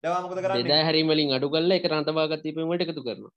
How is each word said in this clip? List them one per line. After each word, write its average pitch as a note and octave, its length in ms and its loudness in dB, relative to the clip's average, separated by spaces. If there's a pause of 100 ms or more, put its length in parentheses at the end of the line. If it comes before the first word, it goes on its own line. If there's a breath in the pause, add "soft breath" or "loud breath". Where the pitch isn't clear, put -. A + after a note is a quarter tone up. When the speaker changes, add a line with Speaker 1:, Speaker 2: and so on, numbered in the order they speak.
Speaker 1:
දැන් E3 80 -2
ඔයා F3+ 120 -2
මොකද F3+ 180 -6
කරන්නේ? F#3+ 220 0
Speaker 2:
බෙදා D3+ 200 4
හැරීම D#3+ 280 2
වලින් D3+ 220 2
අඩු C3 160 0
කරලා E3 280 2
ඒක F3 100 0
රඳවාගත් D#3 580 0
ඉපැන් D#3+ 240 -4
වලට F3 160 0
එකතු D3+ 180 -8
කරනවා. G#2 340 -10